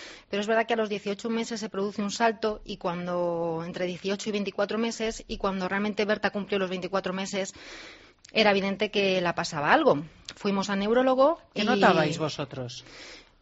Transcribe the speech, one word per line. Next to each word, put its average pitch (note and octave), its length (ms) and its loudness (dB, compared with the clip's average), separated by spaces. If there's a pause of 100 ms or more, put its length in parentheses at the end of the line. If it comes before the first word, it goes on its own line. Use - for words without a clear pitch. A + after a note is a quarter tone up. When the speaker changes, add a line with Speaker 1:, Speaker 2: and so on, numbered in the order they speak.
(300)
Speaker 1:
pero G3+ 100 -2
es G#3 60 -2
verdad A3 200 2
que A#3+ 60 0
a A#3 60 2
los A3 100 0
dieciocho G3+ 400 -4
meses A3+ 320 -4
se G#3+ 80 -6
produce G3 320 -4
un G3+ 100 -2
salto A3 540 0
y G3 140 -10
cuando F3 880 -2
entre F3+ 180 -4
dieciocho F#3+ 460 -4
y - 20 -2
veinticuatro G3+ 460 -2
meses, A3+ 500 -4
y A3 80 -6
cuando F#3+ 320 -2
realmente G#3 380 0
Berta G#3 240 0
cumplió G3+ 280 -2
los F#3 120 0
veinticuatro F#3 420 -2
meses, F#3+ 400 -4 (800)
era G#3+ 200 6
evidente G3 380 0
que F#3+ 300 2
la F3 140 0
pasaba E3+ 400 2
algo. A#3+ 280 6 (320)
Fuimos G3 360 -2
a G3 60 0
neurólogo B3+ 640 4 (100)
Speaker 2:
¿Qué - 80 -4
Speaker 1:
y G#3+ 60 2
Speaker 2:
notabais F3 500 6
vosotros? C#3 720 -6 (560)